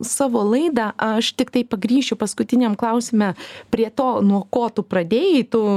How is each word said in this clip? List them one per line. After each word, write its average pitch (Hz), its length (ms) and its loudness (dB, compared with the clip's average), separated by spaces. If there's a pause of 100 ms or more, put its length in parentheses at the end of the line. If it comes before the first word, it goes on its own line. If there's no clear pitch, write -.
savo 233 420 0
laidą. 233 520 0
Aš 220 380 0
tik - 180 -2
tai 247 120 0
pagrįšiu 233 560 -2
paskutiniam 226 560 0
klausime 226 580 0 (360)
prie 220 200 0
to, 262 200 -2 (100)
nuo 202 240 2
ko 233 260 0
tu 208 140 -6
pradėjai. 233 640 0
Tu, 226 140 0 (160)